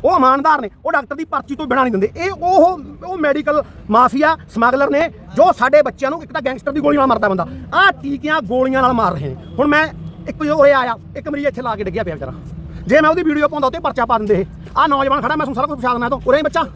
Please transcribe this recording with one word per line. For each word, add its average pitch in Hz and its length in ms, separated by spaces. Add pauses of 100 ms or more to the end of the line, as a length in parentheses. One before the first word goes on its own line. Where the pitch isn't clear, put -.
ਉਹ 349 120
ਇਮਾਨਦਾਰ 277 440
ਨੇ, 208 100 (140)
ਉਹ 320 80
ਡਾਕਟਰ 285 240
ਦੀ 320 80
ਪਰਚੀ 277 320
ਤੋਂ 302 100
ਬਿਨਾਂ 254 160
ਨਹੀਂ 247 100
ਦਿੰਦੇ। 196 240
ਇਹ 349 140
ਉਹ, 349 500 (260)
ਉਹ 370 120
ਮੈਡੀਕਲ 294 440 (280)
ਮਾਫੀਆ 247 460 (180)
ਸਮਗਲਰ 247 360
ਨੇ, 277 180
ਜੋ 311 440
ਸਾਡੇ 277 300
ਬੱਚਿਆਂ 269 280
ਨੂੰ, 320 120
ਇੱਕ - 100
ਤਾਂ 311 100
ਗੈਂਗਸਟਰ 262 300
ਦੀ 294 80
ਗੋਲੀ 294 160
ਨਾਲ 269 100
ਮਰਦਾ 233 220
ਬੰਦਾ, 185 180 (280)
ਆਹ 370 180
ਟੀਕਿਆਂ 294 480
ਗੋਲੀਆਂ 262 420
ਨਾਲ 254 100
ਮਾਰ 214 200
ਰਹੇ 143 160
ਨੇ। 131 80 (220)
ਹੁਣ 285 80
ਮੈਂ 302 220 (400)
ਇੱਕ - 80
ਵਜੇ 302 140
ਉਰੇ 285 220
ਆਇਆ, 247 260 (180)
ਇੱਕ 294 120
ਮਰੀਜ਼ 285 180
ਇੱਥੇ 254 160
ਲਾ 226 140
ਕੇ 202 80
ਡਿੱਗਿਆ 190 180
ਪਿਆ 170 120
ਵਿਚਾਰਾ। 135 180 (540)
ਜੇ 269 140
ਮੈਂ 311 100
ਉਹਦੀ 349 120
ਵੀਡੀਓ 294 260
ਪਾਉਂਦਾ, 294 180
ਉਹ 262 60
'ਤੇ 330 80
ਪਰਚਾ 269 260
ਪਾ 233 120
ਦਿੰਦੇ 214 160
ਇਹ। 185 100 (320)
ਆਹ 277 120
ਨੌਜਵਾਨ 277 300
ਖੜਾ, 233 100
ਮੈਂ 311 80
ਤੁਹਾਨੂੰ 285 180
ਸਾਰਾ 269 120
ਕੁਝ 294 100
ਪੁੱਛਾ 247 160
ਦਿੰਦਾ 240 160
ਤੂੰ। 269 180
ਉਰੇ 254 100
ਹੀ 311 60
ਬੱਚਾ 311 200 (140)